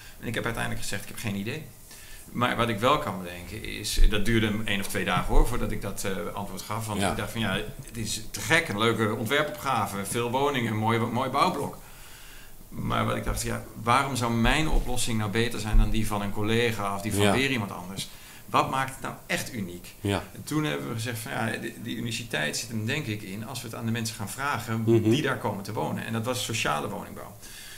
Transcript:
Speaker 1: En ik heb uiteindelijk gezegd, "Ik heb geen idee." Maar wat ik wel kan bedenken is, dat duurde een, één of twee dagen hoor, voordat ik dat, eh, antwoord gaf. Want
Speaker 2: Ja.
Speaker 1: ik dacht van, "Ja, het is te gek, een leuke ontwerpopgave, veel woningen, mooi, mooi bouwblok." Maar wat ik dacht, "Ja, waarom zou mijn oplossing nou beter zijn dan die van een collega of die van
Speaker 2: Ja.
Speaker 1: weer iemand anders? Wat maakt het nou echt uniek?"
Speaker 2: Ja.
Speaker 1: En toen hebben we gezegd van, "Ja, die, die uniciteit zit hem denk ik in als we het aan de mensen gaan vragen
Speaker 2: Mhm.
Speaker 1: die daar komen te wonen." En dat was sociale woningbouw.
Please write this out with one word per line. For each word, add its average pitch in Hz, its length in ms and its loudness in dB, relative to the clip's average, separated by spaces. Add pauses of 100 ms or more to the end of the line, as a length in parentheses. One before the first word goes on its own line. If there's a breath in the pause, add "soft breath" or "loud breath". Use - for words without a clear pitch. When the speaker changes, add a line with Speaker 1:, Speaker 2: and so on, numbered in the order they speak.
(200 loud breath)
Speaker 1:
En - 80 -8
ik 120 80 -2
heb - 80 -2
uiteindelijk 113 400 -2
gezegd, 101 200 -2
"Ik - 60 -12
heb - 80 -10
geen 101 180 -4
idee." 123 280 -4 (680 loud breath)
Maar 123 240 2
wat 117 140 2
ik 98 100 0
wel 135 200 6
kan 95 240 -4
bedenken 87 400 -8
is, 104 360 -2 (100)
dat 101 160 4
duurde 110 220 6
een, 104 200 0
één 98 120 2
of 95 80 -2
twee 95 180 0
dagen 92 280 2
hoor, - 140 10
voordat 113 240 2
ik 101 100 -2
dat, 98 220 -4
eh, 95 300 -2
antwoord 95 280 -6
gaf. 110 260 -4
Want 104 120 -2
Speaker 2:
Ja. 95 120 4
Speaker 1:
ik 92 60 -2
dacht 104 140 -4
van, 113 100 -2
"Ja, 98 120 2 (320)
het - 120 -12
is 110 240 -4 (100)
te - 80 -8
gek, 165 280 2
een 101 100 -4
leuke 110 380 2
ontwerpopgave, 117 880 0
veel 120 260 -2
woningen, 127 440 0
mooi, 110 240 2
mooi 120 300 0
bouwblok." 147 480 0 (920 loud breath)
Maar 113 360 0
wat 117 100 0
ik 113 80 -4
dacht, 117 180 -2
"Ja, 113 220 -4 (200)
waarom 131 320 4
zou 117 180 0
mijn 131 360 4
oplossing 123 500 2
nou 107 120 0
beter 117 280 0
zijn 104 180 4
dan 107 120 8
die 107 180 4
van 104 140 0
een 101 100 -2
collega 104 640 2
of 95 60 -4
die 104 120 -2
van 101 100 4
Speaker 2:
Ja. 104 80 8
Speaker 1:
weer 131 200 4
iemand 107 200 -2
anders? 90 380 -8 (360 loud breath)
Wat 143 240 2
maakt 135 220 -2
het - 100 -14
nou 139 120 -6 (120)
echt - 280 -4
uniek?" 87 480 -8
Speaker 2:
Ja. 101 220 0 (100)
Speaker 1:
En - 100 -12
toen 151 200 0
hebben 143 240 -2
we 135 60 -4
gezegd 113 260 -4
van, 139 120 -8
"Ja, 123 300 -2
die, 117 120 -8 (100)
die 113 120 -4
uniciteit 120 640 -4
zit - 120 -6
hem 110 160 -4
denk 143 200 -2
ik 104 160 -4
in 98 260 -10
als 120 140 -8
we 117 60 -10
het 113 80 -10
aan 120 100 -6
de 113 60 0
mensen 113 240 -2
gaan 101 140 -6
vragen 113 560 -2
Speaker 2:
Mhm. 110 240 6
Speaker 1:
die 139 120 6
daar 131 160 0
komen 98 260 -4
te 107 100 -8
wonen." 120 320 -2
En 113 80 -4
dat 113 120 -2
was 120 180 -2
sociale 127 460 -2
woningbouw. - 460 -10 (420 loud breath)